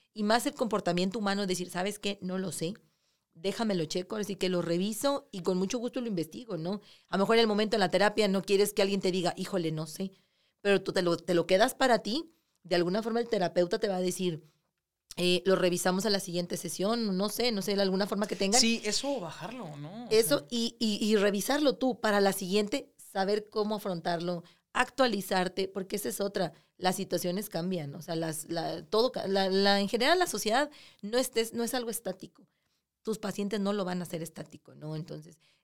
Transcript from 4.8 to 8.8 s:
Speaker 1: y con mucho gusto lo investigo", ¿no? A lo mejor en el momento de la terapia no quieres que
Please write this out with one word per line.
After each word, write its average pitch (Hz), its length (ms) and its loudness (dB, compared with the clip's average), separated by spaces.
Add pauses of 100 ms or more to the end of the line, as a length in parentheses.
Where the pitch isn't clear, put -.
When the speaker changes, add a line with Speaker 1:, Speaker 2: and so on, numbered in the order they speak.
Speaker 1:
y 190 100 -10
con 185 160 0
mucho 190 220 -2
gusto 247 220 -4
lo 233 60 -6
investigo", 202 500 -6
¿no? 180 240 -6 (280)
A - 80 0
lo 196 60 4
mejor 220 140 4
en 233 40 6
el 233 60 6
momento 214 280 2
de 214 40 2
la 180 120 4
terapia 202 380 4
no 190 140 2
quieres 202 300 4
que 208 100 2